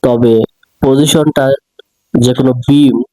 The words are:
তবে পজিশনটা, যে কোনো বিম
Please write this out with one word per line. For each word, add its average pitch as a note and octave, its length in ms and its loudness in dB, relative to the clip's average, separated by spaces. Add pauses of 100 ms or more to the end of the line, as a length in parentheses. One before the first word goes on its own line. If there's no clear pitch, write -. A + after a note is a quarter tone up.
তবে A#2+ 320 0 (480)
পজিশনটা, D3 640 0 (680)
যে B2 200 0
কোনো B2+ 180 0 (160)
বিম C#3+ 280 2 (180)